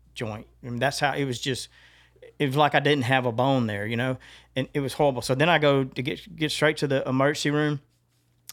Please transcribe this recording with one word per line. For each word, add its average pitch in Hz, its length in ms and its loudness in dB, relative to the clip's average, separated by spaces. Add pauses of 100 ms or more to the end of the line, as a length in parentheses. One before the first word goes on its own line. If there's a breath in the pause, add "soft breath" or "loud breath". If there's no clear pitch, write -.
(140)
joint. 107 320 -10 (160)
I - 40 -14
mean, 120 140 -8
that's 135 200 0
how, 139 140 0
it 143 100 -2
was 123 160 -4
just, - 300 -6 (680 soft breath)
it 147 100 0
was 131 100 -2
like 147 180 4
I 143 60 4
didn't 143 240 4
have 131 200 2
a 123 60 0
bone 127 360 2
there, 104 200 -4
you 117 80 -2
know? 127 220 -2 (380 loud breath)
And 131 180 -2
it 147 80 -2
was 131 120 -4
horrible. 135 280 2
So 127 140 -2
then 151 120 2
I 170 100 6
go 139 280 4
to - 160 -8
get, - 340 -8
get 151 160 -4
straight 151 260 0
to 151 100 -2
the 139 200 -2
emergency 143 440 0
room, 147 280 0 (720)